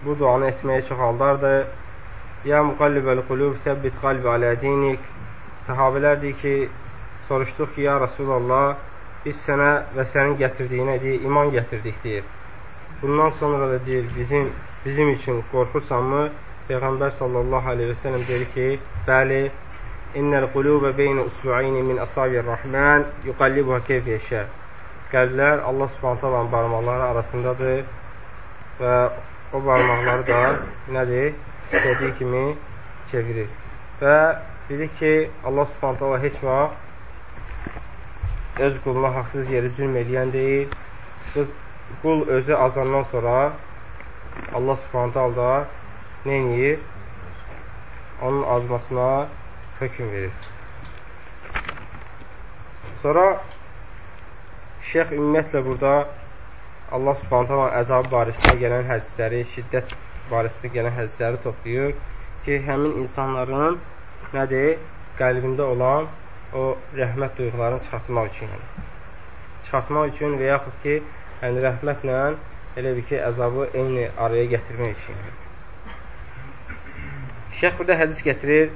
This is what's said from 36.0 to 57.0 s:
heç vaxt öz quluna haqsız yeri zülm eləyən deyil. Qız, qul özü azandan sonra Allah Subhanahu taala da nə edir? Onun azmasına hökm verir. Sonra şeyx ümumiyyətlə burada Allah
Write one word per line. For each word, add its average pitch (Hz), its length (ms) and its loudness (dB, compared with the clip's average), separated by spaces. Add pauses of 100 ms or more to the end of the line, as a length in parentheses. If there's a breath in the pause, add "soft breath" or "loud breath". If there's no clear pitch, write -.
heç 143 200 -2
vaxt 139 320 2 (1800)
öz 139 240 2
quluna 131 320 2
haqsız 131 360 -4
yeri 123 180 2
zülm 131 260 -2
eləyən 127 380 0
deyil. 139 340 2 (680)
Qız, 147 140 0 (540)
qul 160 260 2
özü 131 260 2
azandan 131 500 4
sonra 127 480 2 (1000)
Allah 127 220 2
Subhanahu 123 380 -2
taala 127 220 2
da 131 320 2 (580)
nə 139 160 0
edir? 131 380 2 (1400)
Onun 139 220 2
azmasına 123 840 2 (520)
hökm 120 320 -4
verir. 98 200 -4 (2750)
Sonra 160 240 6 (1600)
şeyx 160 280 2
ümumiyyətlə 147 540 2
burada 131 280 2 (960)
Allah 135 240 2